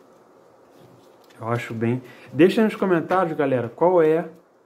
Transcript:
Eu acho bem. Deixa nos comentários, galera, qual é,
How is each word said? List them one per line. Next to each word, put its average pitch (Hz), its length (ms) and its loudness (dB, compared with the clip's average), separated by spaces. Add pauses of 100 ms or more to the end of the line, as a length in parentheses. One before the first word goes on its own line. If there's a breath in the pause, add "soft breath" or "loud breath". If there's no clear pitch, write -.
(1400)
Eu 110 80 -8
acho 120 260 -6
bem. 117 260 -2 (320 loud breath)
Deixa 190 300 4
nos 208 140 -2
comentários, 180 600 -2
galera, 131 320 -2
qual 175 320 2
é, 160 280 2 (380)